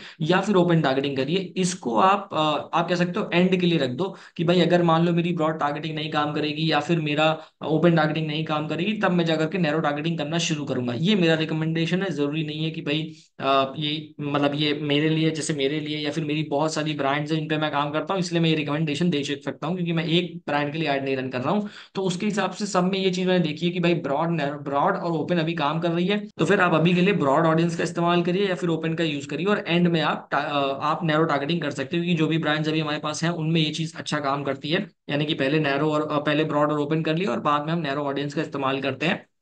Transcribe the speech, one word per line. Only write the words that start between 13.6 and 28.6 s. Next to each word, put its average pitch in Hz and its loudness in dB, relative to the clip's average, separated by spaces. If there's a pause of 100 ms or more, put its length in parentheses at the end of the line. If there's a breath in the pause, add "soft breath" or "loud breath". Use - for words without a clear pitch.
ये 151 -4
मतलब 143 0
ये 147 0
मेरे 147 2
लिए, 160 2
जैसे 156 -4
मेरे 143 0
लिए 151 -6
या 147 -2
फिर 147 -4
मेरी 151 -2
बहुत 151 0
सारी 151 -2
ब्रांड्स 143 0
हैं 151 -2
जिन 156 -4
पे 151 0
मैं 151 -2
काम 147 -2
करता 156 -4
हूँ, 190 0
इसलिए 170 0
मैं 165 4
ये 160 4
recommendation 156 0
दे 143 0
सकता 139 -6
हूँ 175 -2
क्योंकि 170 -2
मैं 165 0
एक 170 0 (100)
brand 147 -2
के 165 -6
लिए 156 -2
ऐड 139 0
नहीं 135 -2
run 127 -4
कर 127 -4
रहा 139 -2
हूँ। 202 0 (260 loud breath)
तो 196 -4
उसके 185 -2
हिसाब 190 0
से 202 -6
सब 180 2
में 190 0
ये 190 2
चीज 185 -2
मैंने 185 4
देखी 151 -2
है 170 0
कि 180 -4
भाई 175 2
broad, 151 -2
नैरो, 147 -2
broad 143 0
और 175 -4
open 160 0
अभी 160 0
काम 156 0
कर 170 0
रही 175 0
है, 208 2 (200)
तो 165 2
फिर 170 4
आप 175 4
अभी 170 4
के 180 4
लिए 196 4
broad 143 4
audience 165 2
का 180 -2
इस्तेमाल 170 2
करिए 185 0
या 180 0
फिर 180 -2